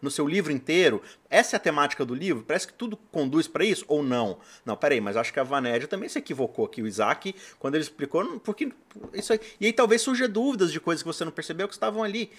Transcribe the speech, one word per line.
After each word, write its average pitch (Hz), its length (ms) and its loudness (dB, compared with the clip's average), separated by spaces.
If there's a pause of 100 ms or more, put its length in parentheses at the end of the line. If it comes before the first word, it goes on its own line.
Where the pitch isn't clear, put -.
no 143 80 -4
seu 143 180 -2
livro 165 240 0
inteiro. 143 520 4 (260)
Essa 226 260 4
é - 20 2
a - 20 2
temática 147 440 2
do 123 120 -4
livro? 147 320 -2
Parece 175 180 0
que - 80 -16
tudo 220 240 -8 (140)
conduz 151 360 2
pra 156 160 0
isso 214 240 0
ou 147 140 2
não? 120 380 0 (260)
Não, 107 100 -2
peraí, 143 240 4
mas 101 160 -2
acho 113 160 0
que - 80 -2
a 135 40 4
Vanédia 127 440 0
também 196 220 -6
se - 80 -6
equivocou 170 480 -2
aqui, 123 160 -6
o 110 60 -2
Isaac, 110 480 0 (240)
quando 139 160 -2
ele 156 80 2
explicou, 147 400 -2
não, 269 160 -8
porque 254 340 -6 (400)
isso 208 200 0
aí, 214 60 2 (220)
e 202 60 4
aí 233 60 2
talvez 233 280 4
surja 254 260 0
dúvidas 214 440 2
de 156 80 -4
coisas 165 240 -2
que 165 40 -8
você 165 160 -4
não 165 80 -6
percebeu 170 360 -6
que - 80 -10
estavam 214 260 -2
ali. 214 380 -4